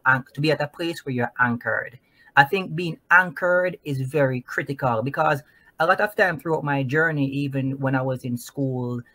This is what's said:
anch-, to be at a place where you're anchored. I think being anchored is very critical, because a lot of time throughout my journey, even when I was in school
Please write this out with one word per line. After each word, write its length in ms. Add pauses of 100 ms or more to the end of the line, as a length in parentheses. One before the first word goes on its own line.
anch-, 280
to 80
be 100
at 100
a 60
place 360
where 120
you're 240
anchored. 580 (380)
I 80
think 320
being 240 (100)
anchored 760
is 160
very 400
critical, 600
because 400 (380)
a 60
lot 160
of 140
time 240
throughout 240
my 200
journey, 440
even 520
when 160
I 60
was 240
in 120
school 640 (140)